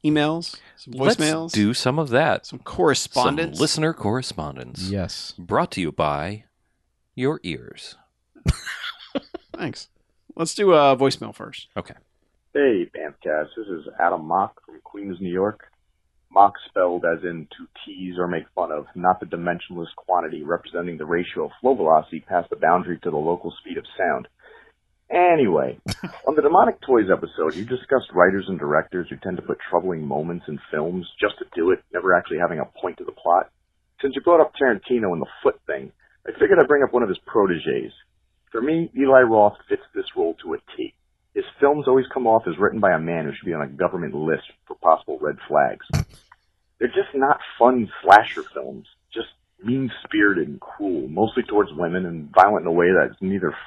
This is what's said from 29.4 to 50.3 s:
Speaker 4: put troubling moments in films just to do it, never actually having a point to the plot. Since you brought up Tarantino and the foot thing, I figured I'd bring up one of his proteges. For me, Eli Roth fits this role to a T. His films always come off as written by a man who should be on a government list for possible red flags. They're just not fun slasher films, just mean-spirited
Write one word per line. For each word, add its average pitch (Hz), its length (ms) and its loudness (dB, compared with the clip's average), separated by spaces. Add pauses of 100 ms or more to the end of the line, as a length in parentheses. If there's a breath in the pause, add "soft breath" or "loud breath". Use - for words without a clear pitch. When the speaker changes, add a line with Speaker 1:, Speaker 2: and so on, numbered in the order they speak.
Speaker 4:
put - 160 -6 (120)
troubling 85 360 -2
moments 80 420 -6
in 73 100 -10 (120)
films 85 360 -4 (120)
just - 200 -4
to - 160 -14
do 87 160 2
it, 90 120 0 (120)
never 90 200 2
actually 87 240 0
having 85 220 -2
a - 60 -6 (140)
point 87 180 -8
to 85 60 -16
the - 80 -12
plot. - 380 0 (520)
Since 135 120 -2
you 139 80 -6
brought 170 200 6
up - 180 -2
Tarantino 113 520 0
and 80 100 -6
the - 40 -6 (160)
foot - 240 0
thing, 67 260 -8 (340)
I - 120 -8
figured 196 220 4
I'd - 80 4
bring 147 140 2
up 127 100 0
one 123 100 2
of 107 60 0
his 90 180 -6
proteges. 78 640 0 (640)
For 113 80 -6
me, 160 380 -2
Eli 135 240 8
Roth 107 340 4 (120)
fits - 140 -2 (120)
this 98 100 -6 (100)
role 82 280 -2
to 78 120 -8
a - 40 -6 (180)
T. - 160 -8 (420)
His 101 100 -4 (160)
films 143 260 2
always 131 260 4
come 127 140 -4
off 113 200 4
as 82 120 -4
written 104 220 2
by 98 120 4
a 80 60 2
man 82 260 -4
who 71 80 -6
should - 140 -18
be 85 80 -4
on 76 80 -4
a 71 40 -6
government 80 480 -4
list 76 300 -2 (220)
for - 100 -16
possible 78 440 2
red 73 160 -4 (100)
flags. 69 400 0 (920)
They're 123 100 -2
just - 260 -4
not 139 240 2 (200)
fun 120 320 4 (120)
slasher 98 400 6 (120)
films, 67 320 -12 (260)
just 113 160 -10 (360)
mean-spirited 104 840 0